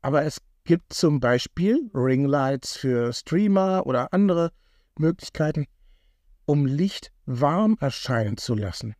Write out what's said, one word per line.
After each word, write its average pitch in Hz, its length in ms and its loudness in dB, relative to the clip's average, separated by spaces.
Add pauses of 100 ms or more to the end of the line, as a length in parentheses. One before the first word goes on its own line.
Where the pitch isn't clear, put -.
aber 139 240 0
es 151 160 -6 (240)
gibt - 280 2
zum 147 280 2
Beispiel 185 720 0
Ringlights 135 800 0
für 120 360 0
Streamer 190 760 0
oder 127 260 -2
andere 175 400 2 (460)
Möglichkeiten, 156 680 -2 (800)
um 143 220 2
Licht 151 460 -4 (120)
warm 156 560 2
erscheinen 117 560 -2
zu - 180 -4
lassen. 107 460 -6